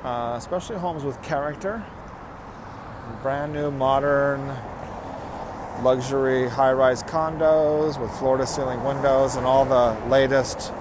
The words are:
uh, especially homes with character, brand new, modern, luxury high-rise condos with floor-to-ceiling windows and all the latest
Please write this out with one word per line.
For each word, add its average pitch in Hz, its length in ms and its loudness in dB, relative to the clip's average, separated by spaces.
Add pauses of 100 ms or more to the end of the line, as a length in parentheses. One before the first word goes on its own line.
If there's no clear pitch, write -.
uh, 120 340 -4
especially 175 400 -6
homes 170 260 -4
with 135 200 -6
character, 160 600 -4 (1400)
brand 143 300 -2
new, 147 180 -2
modern, 139 840 2 (1300)
luxury 127 680 2
high-rise 131 560 4
condos 156 960 2
with 110 200 -4
floor-to-ceiling 131 680 0
windows 135 500 4
and 127 120 0
all 135 180 6
the 123 420 4
latest 135 720 2